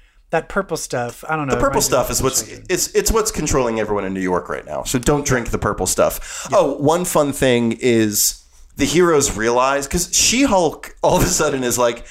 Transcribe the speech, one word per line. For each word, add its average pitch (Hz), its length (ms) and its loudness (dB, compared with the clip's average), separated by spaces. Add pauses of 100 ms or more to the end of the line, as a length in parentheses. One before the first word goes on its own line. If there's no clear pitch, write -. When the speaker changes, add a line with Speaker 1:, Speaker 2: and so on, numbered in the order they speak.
(300)
Speaker 1:
That 165 200 -2
purple 190 260 -4
stuff. 123 500 -6
I 156 100 -2
don't 147 100 -4
know. 127 80 0
Speaker 2:
The 120 40 -2
Speaker 1:
It - 40 0
Speaker 2:
purple - 180 0
Speaker 1:
reminds - 100 0
me 147 60 2
of 123 80 2
Speaker 2:
stuff - 60 -6
is 117 80 -2
Speaker 1:
Purple 127 120 0
Speaker 2:
what's, - 120 -2
Speaker 1:
Children. - 260 -14
Speaker 2:
it's, 180 200 -2
it's 208 220 0
what's 220 200 0
controlling 127 500 0
everyone 101 240 -2
in 95 80 -4
New 95 80 -4
York 90 300 -2
right 71 160 -8
now. 69 160 -8
So - 160 -2
don't 143 260 0
drink 120 260 -2
the 107 80 -4
purple 95 280 -2
stuff. - 640 -2
Speaker 1:
Yeah. 214 80 4
Speaker 2:
Oh, 147 180 2
one 170 300 2
fun 147 260 2
thing 120 480 2
is 113 640 2 (340)
the 143 80 0
heroes 151 520 2
realize, 127 520 0
'cause 175 240 -4
She-Hulk 202 920 0
all 170 140 4
of 170 80 4
a - 40 0
sudden 147 360 0
is 120 140 0
like, 120 320 0